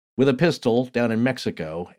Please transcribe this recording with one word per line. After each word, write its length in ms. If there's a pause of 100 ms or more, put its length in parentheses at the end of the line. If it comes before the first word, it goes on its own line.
(160)
with 140
a 40
pistol 520
down 260
in 100
Mexico, 760